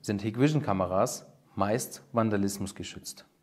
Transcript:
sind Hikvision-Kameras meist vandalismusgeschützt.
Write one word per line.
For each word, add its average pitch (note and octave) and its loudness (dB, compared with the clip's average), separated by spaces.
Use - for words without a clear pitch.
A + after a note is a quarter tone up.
sind G2+ -2
Hikvision-Kameras A2+ 2
meist G#2 -2
vandalismusgeschützt. G2+ -2